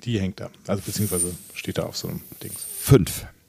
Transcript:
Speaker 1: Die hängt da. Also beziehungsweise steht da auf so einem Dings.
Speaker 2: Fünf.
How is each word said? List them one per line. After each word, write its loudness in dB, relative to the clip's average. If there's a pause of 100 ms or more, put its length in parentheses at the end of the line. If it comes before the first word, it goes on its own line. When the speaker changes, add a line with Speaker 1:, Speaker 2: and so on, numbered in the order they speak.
Speaker 1:
Die 0
hängt -2
da. -8 (180)
Also 0
beziehungsweise 0 (180)
steht -6
da 2
auf -6
so -6
einem -6 (200)
Dings. -10 (160)
Speaker 2:
Fünf. 6 (220)